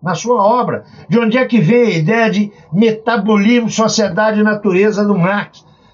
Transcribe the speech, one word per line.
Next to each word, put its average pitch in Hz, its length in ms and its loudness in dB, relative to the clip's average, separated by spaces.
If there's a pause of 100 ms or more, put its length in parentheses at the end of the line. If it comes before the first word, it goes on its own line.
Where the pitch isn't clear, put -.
na 165 140 -4
sua 226 260 -2
obra. 208 420 0 (240)
De 185 80 0
onde 233 220 2
é 262 80 0
que 233 140 0
vem 226 220 2
a 220 80 2
ideia 208 380 0
de 202 220 -2 (220)
metabolismo, 214 1000 0
sociedade 214 680 -2
e - 20 2
natureza 208 640 0
do 202 120 0
Marx? 185 540 -4 (240)